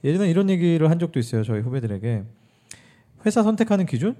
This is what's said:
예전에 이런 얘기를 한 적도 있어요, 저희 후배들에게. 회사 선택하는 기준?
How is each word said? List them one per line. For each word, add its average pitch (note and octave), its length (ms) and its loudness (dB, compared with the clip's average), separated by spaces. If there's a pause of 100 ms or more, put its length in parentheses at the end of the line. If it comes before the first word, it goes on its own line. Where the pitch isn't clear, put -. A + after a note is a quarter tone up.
예전에 F3 280 0
이런 F#3+ 180 2
얘기를 E3+ 400 2
한 E3+ 100 2
적도 E3+ 220 -2
있어요, A#2 240 -2
저희 G#2+ 160 -2
후배들에게. A2+ 640 -4 (1000)
회사 G#3+ 160 2
선택하는 G#3 420 2
기준? D#3 360 -2